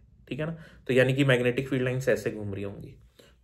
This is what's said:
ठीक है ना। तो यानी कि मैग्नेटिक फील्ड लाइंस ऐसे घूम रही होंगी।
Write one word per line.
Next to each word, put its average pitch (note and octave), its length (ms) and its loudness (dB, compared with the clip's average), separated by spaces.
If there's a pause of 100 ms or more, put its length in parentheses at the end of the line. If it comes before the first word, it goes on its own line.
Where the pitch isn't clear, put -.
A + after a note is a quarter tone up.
(280)
ठीक C3+ 120 -8
है D3+ 60 -4
ना। E3 100 -8 (320)
तो B2+ 60 0
यानी B2+ 200 6
कि C#3 120 2
मैग्नेटिक B2 440 2
फील्ड B2+ 140 0
लाइंस B2+ 260 -2
ऐसे A2 220 0
घूम G#2 220 -8
रही G2+ 100 -8
होंगी। - 300 -12 (500)